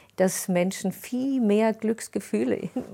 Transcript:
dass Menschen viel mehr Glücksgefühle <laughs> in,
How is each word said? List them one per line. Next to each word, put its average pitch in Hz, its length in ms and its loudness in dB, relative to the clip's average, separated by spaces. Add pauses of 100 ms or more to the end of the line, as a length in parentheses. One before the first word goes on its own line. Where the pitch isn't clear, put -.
(160)
dass - 320 0
Menschen 185 440 0
viel 262 480 -2
mehr 220 340 4
Glücksgefühle 220 840 -2
<laughs> - 0 -
in, - 140 -4 (240)